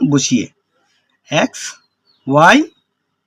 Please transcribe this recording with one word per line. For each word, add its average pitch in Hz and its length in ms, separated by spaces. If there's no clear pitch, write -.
বসিয়ে, 135 340
x, - 20
y 262 40